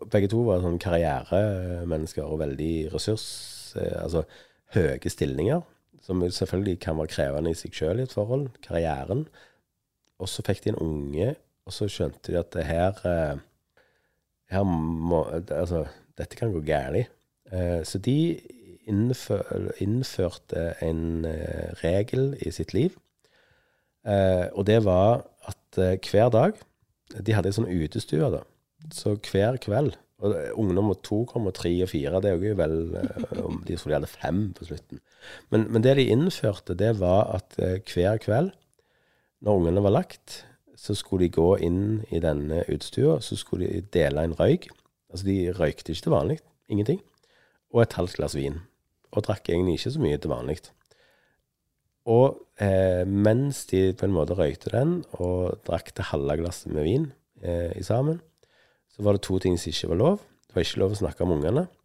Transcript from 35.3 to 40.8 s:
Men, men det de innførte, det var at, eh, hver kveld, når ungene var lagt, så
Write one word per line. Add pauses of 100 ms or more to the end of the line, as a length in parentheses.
Men,
men
det
de
innførte,
det
var
at,
eh,
hver
kveld, (880)
når
ungene
var
lagt, (320)
så